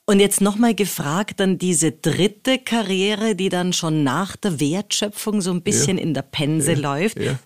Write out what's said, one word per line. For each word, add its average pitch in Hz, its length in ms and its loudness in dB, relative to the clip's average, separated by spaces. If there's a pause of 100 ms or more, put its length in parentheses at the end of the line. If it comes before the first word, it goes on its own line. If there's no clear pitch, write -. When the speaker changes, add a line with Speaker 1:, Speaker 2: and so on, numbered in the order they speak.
Speaker 1:
Und 202 140 4
jetzt 196 220 4
noch 202 160 2
mal 233 180 4
gefragt, 175 640 -4
dann 190 180 2
diese 165 360 0
dritte 202 640 0
Karriere, 214 760 0
die 190 140 0
dann 180 240 0
schon 156 320 0
nach 151 320 0
der 170 240 -2
Wertschöpfung 202 840 -2
so 180 100 -2
ein 180 100 -2
bisschen 185 360 0
Speaker 2:
Ja. - 60 -4
Speaker 1:
in 165 100 -2
der 135 80 -2
Pense 156 520 0
Speaker 2:
Ja. 151 60 2
Speaker 1:
läuft. 143 380 -2
Speaker 2:
Ja. 120 280 -2